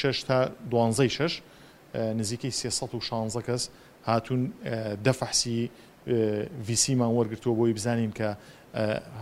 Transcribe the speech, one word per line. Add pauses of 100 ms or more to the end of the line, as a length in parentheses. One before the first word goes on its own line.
شەش (100)
تا (320)
دوانزەی
شەش،
ئێ، (200)
نزیکەی
سێسەد
و
شانزە
کەس (440)
هاتوون، (220)
ئێ،
دە
فەحسی،
ئێ، (960)
ڤی
سیمان
وەرگرتووە
بۆی
بزانین
کە، (460)
ئێ، (220)